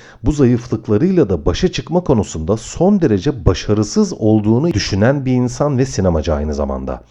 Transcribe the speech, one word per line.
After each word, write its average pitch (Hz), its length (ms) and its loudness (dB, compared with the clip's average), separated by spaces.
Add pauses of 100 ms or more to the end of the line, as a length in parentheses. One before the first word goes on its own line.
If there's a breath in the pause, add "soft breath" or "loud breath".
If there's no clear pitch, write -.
(220 loud breath)
bu 156 100 0
zayıflıklarıyla 123 960 2
da 80 160 -2
başa 170 260 0
çıkma 160 280 -2
konusunda 107 560 -2
son 185 440 0
derece 117 460 0
başarısız 107 640 0
olduğunu 110 600 2
düşünen 117 540 0
bir 131 60 0
insan 127 460 0
ve 135 80 2
sinemacı 85 480 0
aynı 73 200 -4
zamanda. 65 560 -6